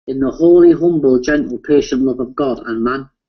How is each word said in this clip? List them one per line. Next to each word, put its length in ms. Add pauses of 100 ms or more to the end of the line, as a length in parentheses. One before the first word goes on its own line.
in 120
the 120
holy, 400
humble, 480
gentle, 400
patient 440
love 160
of 160
God 300
and 180
man. 260 (200)